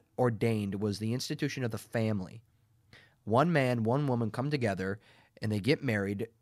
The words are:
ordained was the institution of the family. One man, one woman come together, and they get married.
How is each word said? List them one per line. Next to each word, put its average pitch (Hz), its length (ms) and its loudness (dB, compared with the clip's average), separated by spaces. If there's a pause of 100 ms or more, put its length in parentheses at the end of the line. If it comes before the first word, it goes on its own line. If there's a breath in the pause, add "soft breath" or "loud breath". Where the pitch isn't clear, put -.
(180)
ordained 113 560 2
was 104 240 -2
the 110 160 -2
institution 139 500 -4
of 117 60 -2
the 107 80 -6
family. 110 640 -4 (840 soft breath)
One 131 260 4
man, 127 320 2
one 131 240 2
woman 120 240 0
come 135 200 -4
together, 98 500 -2 (420 soft breath)
and 107 80 -2
they 107 80 0
get 131 240 0
married. 104 460 -2 (140)